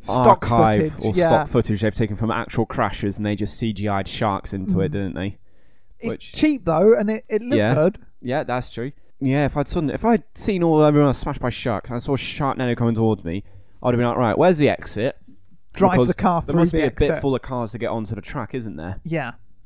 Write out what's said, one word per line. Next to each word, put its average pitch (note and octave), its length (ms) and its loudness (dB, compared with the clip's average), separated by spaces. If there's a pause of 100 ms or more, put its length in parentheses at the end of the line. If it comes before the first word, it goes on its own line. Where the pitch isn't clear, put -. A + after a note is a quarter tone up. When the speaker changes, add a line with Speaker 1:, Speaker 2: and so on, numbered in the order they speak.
Speaker 1:
Stock - 500 4
Speaker 2:
archive A2 420 4
Speaker 1:
footage, - 140 -6
Speaker 2:
or - 120 2
Speaker 1:
yeah. E3+ 100 4
Speaker 2:
stock D#3+ 200 4
footage A2 320 0
they've G#2+ 140 0
taken G#2+ 200 -2
from G#2+ 160 -2
actual A2+ 360 -2
crashes G2+ 500 -4
and G#2 80 -6
they G#2 120 -2
just G2+ 200 -6
C A2+ 160 -4
G G2+ 160 -6
I'd G2 180 -2
sharks - 460 -4
into F#2+ 280 -2
it, F#2+ 100 0
Speaker 1:
Mm. - 20 -6
Speaker 2:
didn't G2 220 -4
they? G2 240 -6 (600)
Speaker 1:
It's A3+ 140 -8
Speaker 2:
Which - 220 -14
Speaker 1:
cheap, D4 320 0
though, E3 280 4
and A3 140 0
it, A3 220 -4
it A3 100 0
looked A#3+ 160 -2
Speaker 2:
Yeah. A2 180 2
Speaker 1:
good. D3+ 240 2 (220)
Speaker 2:
Yeah, C3 240 -4
that's B2 240 -6
true. B2 240 -10 (260)
Yeah, C#3 280 2
if B2 100 -4
I'd C#3+ 100 0
sudden, D#3+ 220 -2
if - 160 -4
I'd A3+ 200 2 (100)
seen F#3+ 280 -2
all D#3 220 6
everyone D3 240 6
else B2 100 0
smashed C#3+ 220 -6
by B2+ 80 -2
sharks, A#2 420 -4
I A#2 80 -6
saw C3+ 180 -2
Sharknado B2 600 -2
coming A#2 180 0
towards A2 300 2
me, E2+ 200 -6 (380)
I'd B2 120 2
have A#2 40 2
been A#2+ 80 2
like, A#2+ 120 0
"Right, A#2+ 180 2
where's E3+ 220 4
the D3 100 4
exit?" G#2+ 480 -4 (560)
Speaker 1:
Drive F#3 200 2
Speaker 2:
Because F3 160 4
Speaker 1:
the F3 60 -2
car F3+ 280 0
Speaker 2:
there - 100 -4
Speaker 1:
through E3+ 80 4
Speaker 2:
must E3+ 120 4
Speaker 1:
the E3 80 0
Speaker 2:
be D3+ 40 2
a C3+ 60 2
bit D3 220 0
Speaker 1:
exit. D3+ 100 -4
Speaker 2:
full C3+ 120 0
of A#2+ 60 -2
cars A#2+ 320 -6
to A#2 60 -10
get A2 100 -4
onto A2 260 -6
the G2+ 60 -8
track, - 340 -10
isn't A2 220 -8
there? E2+ 280 -10
Speaker 1:
Yeah. D3+ 280 -6 (340)